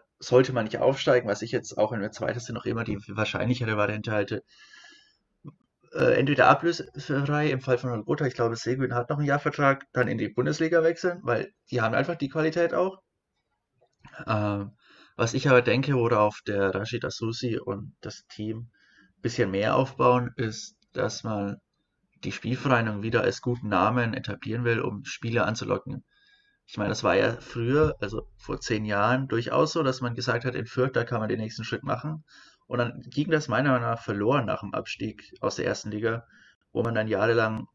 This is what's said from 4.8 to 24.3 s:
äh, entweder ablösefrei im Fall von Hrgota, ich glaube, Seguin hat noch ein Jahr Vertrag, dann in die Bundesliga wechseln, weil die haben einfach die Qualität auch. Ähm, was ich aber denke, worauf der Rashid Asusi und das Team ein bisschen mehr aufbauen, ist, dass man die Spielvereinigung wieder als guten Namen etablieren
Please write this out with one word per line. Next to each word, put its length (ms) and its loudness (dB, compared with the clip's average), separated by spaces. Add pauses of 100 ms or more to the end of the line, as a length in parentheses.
äh, 260 4
entweder 300 4
ablösefrei 1000 0
im 120 -2
Fall 160 2
von 140 -4
Hrgota, 340 -2
ich 80 -2
glaube, 220 0
Seguin 380 -2
hat 160 -4
noch 100 -2
ein 60 0
Jahr 140 2
Vertrag, 540 2
dann 140 2
in 100 -2
die 120 -2
Bundesliga 540 2
wechseln, 400 2
weil 300 -2 (180)
die 100 0
haben 140 2
einfach 200 0
die 140 -4
Qualität 440 0
auch. 260 0 (1300)
Ähm, 440 -2 (440)
was 180 0
ich 160 2
aber 120 10
denke, 340 2
worauf 500 4
der 300 0
Rashid 300 -4
Asusi 520 -4
und 440 -8
das 260 -14
Team 420 -8 (480)
ein 40 -20
bisschen 300 0
mehr 240 2
aufbauen, 600 2
ist, 400 -6 (180)
dass 300 -4
man 340 -4 (680)
die 80 -6
Spielvereinigung 720 0
wieder 180 0
als 200 0
guten 280 -4
Namen 440 2
etablieren 500 -6